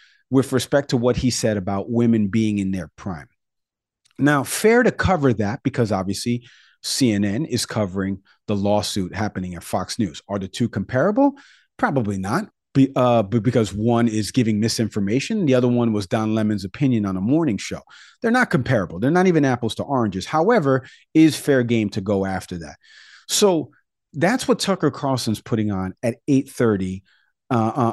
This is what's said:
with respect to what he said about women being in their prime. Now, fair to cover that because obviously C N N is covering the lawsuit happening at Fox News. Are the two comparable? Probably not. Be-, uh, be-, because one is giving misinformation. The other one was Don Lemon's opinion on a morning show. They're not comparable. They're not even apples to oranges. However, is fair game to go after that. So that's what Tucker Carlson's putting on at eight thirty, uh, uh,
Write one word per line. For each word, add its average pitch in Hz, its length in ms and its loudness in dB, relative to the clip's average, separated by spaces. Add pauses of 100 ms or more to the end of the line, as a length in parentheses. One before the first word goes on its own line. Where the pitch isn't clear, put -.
(280)
with 131 240 2
respect 135 380 0
to 143 60 2
what 123 200 2
he 131 140 0
said 113 260 0
about 98 320 -4
women 117 380 2
being 107 320 0
in 95 140 -2
their 87 240 -8
prime. 78 320 -12 (880)
Now, 139 240 2
fair 226 400 2
to 226 80 4
cover 147 440 2
that 104 280 -4
because 117 300 0
obviously 104 560 -4 (340)
C - 300 0
N 101 120 2
N 104 200 -2
is 120 200 -4
covering 98 580 -4 (260)
the 107 80 -2
lawsuit 101 580 -2
happening 95 400 -6
at 85 80 -14
Fox - 380 -6
News. 90 280 -4
Are 101 120 -4
the 95 80 -8
two 117 200 -4
comparable? 208 640 0 (440)
Probably 127 380 -2
not. 101 320 -4 (240)
Be-, 135 240 4
uh, 120 260 4
be-, 101 160 -2
because 110 360 0
one 117 340 2
is 107 220 -2
giving 110 280 0
misinformation. 113 840 -2
The 131 100 4
other 127 140 4
one 120 240 2
was 104 140 -2
Don 110 280 -2
Lemon's 107 300 0
opinion 117 400 -2
on 95 140 -4
a - 20 -6
morning 127 380 0
show. - 240 -10 (400)
They're 226 80 0
not 247 180 2
comparable. 117 500 0
They're 120 120 0
not 180 160 4
even 165 180 4
apples 131 300 0
to - 80 -4
oranges. 104 420 -2
However, 156 640 2 (260)
is 160 240 6
fair 135 260 2
game 113 280 0
to 107 100 -6
go 98 240 0
after 95 340 -6
that. 78 180 -14 (520)
So 175 440 2 (420)
that's 180 340 0
what 233 100 2
Tucker 180 320 0
Carlson's 127 520 -4
putting 110 280 -2
on 92 220 -4 (100)
at 117 140 -2 (120)
eight 135 220 2
thirty, 95 520 0 (480)
uh, 113 260 2
uh, 117 160 2